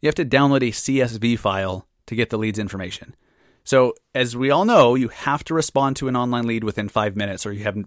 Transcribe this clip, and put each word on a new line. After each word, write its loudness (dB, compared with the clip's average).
You 0
have 0
to 0
download 2
a -4
C -2
S -2
V 0
file -4
to -8
get -2
the -4
lead's -2
information. -10
So, 4
as -2
we 0
all 4
know, 8
you 0
have -4
to -6
respond 0
to -4
an -2
online -2
lead -4
within -4
five -2
minutes -6
or -8
you -10
have -4